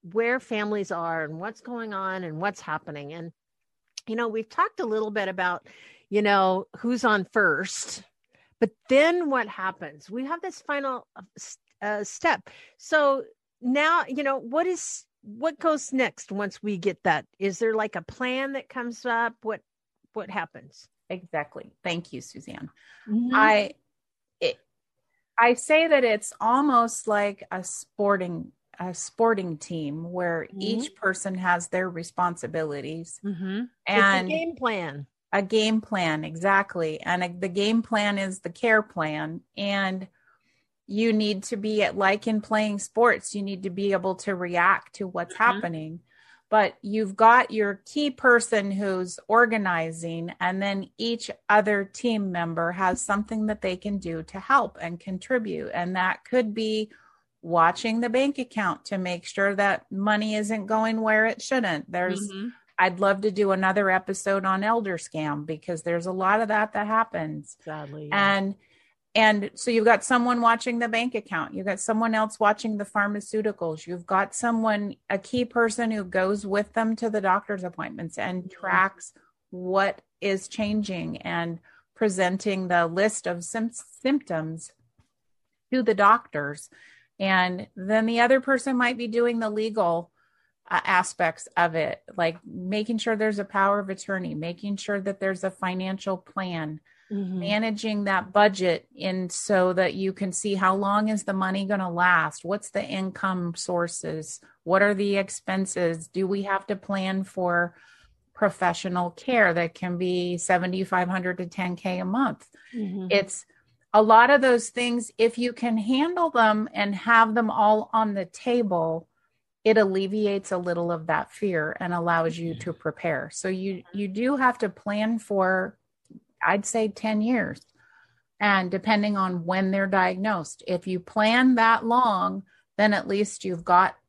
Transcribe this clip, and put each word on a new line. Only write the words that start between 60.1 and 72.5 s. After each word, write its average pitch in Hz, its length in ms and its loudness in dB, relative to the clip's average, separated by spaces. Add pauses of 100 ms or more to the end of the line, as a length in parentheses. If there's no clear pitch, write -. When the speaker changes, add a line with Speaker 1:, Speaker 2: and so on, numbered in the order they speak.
Speaker 2:
isn't 208 300 -2
going 220 340 0
where 220 260 4
it - 160 -2
shouldn't. 208 480 -2
There's, 185 380 -2
Speaker 1:
Mm-hmm. 196 200 -8 (300)
Speaker 2:
I'd 185 220 2
love 196 220 2
to 214 100 2
do 196 180 2
another 190 400 2
episode 190 540 0
on 190 180 0
elder 208 360 0
scam 151 480 -6
because 160 360 -6
there's 170 240 -2
a 185 60 -4
lot 190 280 2
of 220 80 -2
that 214 260 0
that 208 120 -2
happens. 196 800 -2
Speaker 1:
Sadly, 151 480 -12
yeah. 196 240 4
Speaker 2:
And, 196 180 -2 (640)
and 214 380 4
so - 160 -6
you've 226 140 4
got 220 180 6
someone 247 380 2
watching 233 400 2
the 233 80 -2
bank 233 260 -2
account. 180 400 -4
You've 190 140 -4
got 196 100 -2
someone 220 380 0
else 214 240 -2
watching 214 380 0